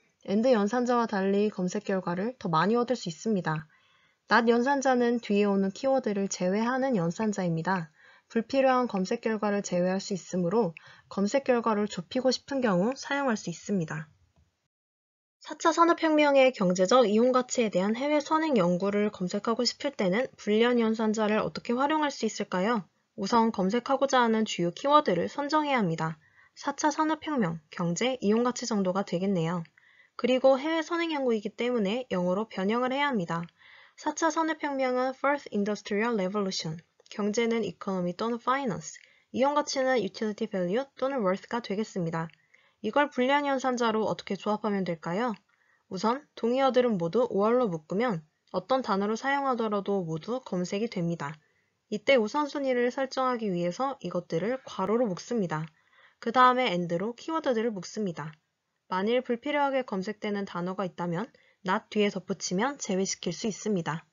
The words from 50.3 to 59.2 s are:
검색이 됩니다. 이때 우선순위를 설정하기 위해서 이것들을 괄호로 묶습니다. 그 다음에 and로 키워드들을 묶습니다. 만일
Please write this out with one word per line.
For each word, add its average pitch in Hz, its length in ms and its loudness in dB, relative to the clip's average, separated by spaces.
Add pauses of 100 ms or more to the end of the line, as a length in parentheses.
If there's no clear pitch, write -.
검색이 202 480 -4
됩니다. 170 460 -4 (560)
이때 262 260 2
우선순위를 262 760 0
설정하기 254 600 -2
위해서 175 480 -2
이것들을 180 640 -4
괄호로 214 420 0
묶습니다. 170 600 -4 (520)
그 226 140 -6
다음에 254 380 6
and로 175 440 -2
키워드들을 269 560 -2
묶습니다. 175 640 -8 (560)
만일 208 320 0